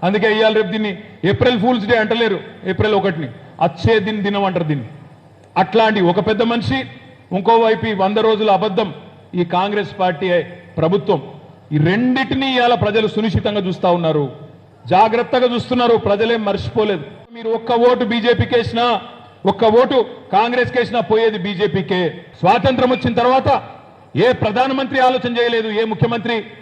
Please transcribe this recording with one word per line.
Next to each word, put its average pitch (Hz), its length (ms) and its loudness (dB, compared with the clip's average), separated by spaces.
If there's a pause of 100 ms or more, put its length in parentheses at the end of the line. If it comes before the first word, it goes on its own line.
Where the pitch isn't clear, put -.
అందుకే 208 360 0
ఇవాళ 220 140 4
రేపు 214 140 0
దీన్ని 208 360 -6 (220)
ఏప్రిల్ 202 360 2
ఫూల్స్ 226 260 0
డే 240 100 2
అంటలేరు, 220 420 0 (260)
ఏప్రిల్ 202 300 0
ఒకటిని 170 340 -2 (320)
అచ్చే 208 380 2
దిన్ 208 240 -4
దినం 202 200 0
అంటారు 185 200 0
దీన్ని. 143 240 -4 (720)
అట్లాంటి 214 440 2
ఒక 175 260 2
పెద్ద 214 140 0
మనిషి, 233 440 -2 (460)
ఇంకోవైపు 220 540 2
ఈ 220 80 -2
వంద 190 240 0
రోజుల 220 340 2
అబద్ధం, 190 420 0 (420)
ఈ 175 100 0
కాంగ్రెస్ 190 540 -4
పార్టీ 180 440 0 (340)
ప్రభుత్వం, 170 560 0 (380)
ఈ 151 60 0
రెండిటిని 254 800 0
ఇవాళ 240 160 4
ప్రజలు 214 340 0
సునిశ్చితంగా 208 520 -2
చూస్తా 185 320 -2
ఉన్నారు, 156 400 0 (560)
జాగ్రత్తగా 233 640 2
చూస్తున్నారు. 240 440 2
ప్రజలేం 220 480 0
మర్చిపోలేదు. 196 580 -2 (280)
మీరు 226 180 -8
ఒక్క 226 220 -4
ఓటు 247 340 4
బీజేపీకి 226 500 0
వేసినా, 233 460 0 (440)
ఒక్క 196 180 0
ఓటు 233 420 4 (280)
కాంగ్రెస్కి 240 460 2
వేసినా 233 200 -2
పోయేది 220 380 2
బీజేపీకే. 190 840 -2 (180)
స్వాతంత్రం 254 500 2
వచ్చిన 254 240 -2
తర్వాత 247 500 0 (520)
ఏ 220 180 4
ప్రధానమంత్రి 254 680 -2
ఆలోచన 254 380 0
చేయలేదు, 233 300 0
ఏ 220 160 -2
ముఖ్యమంత్రి 226 640 -4 (160)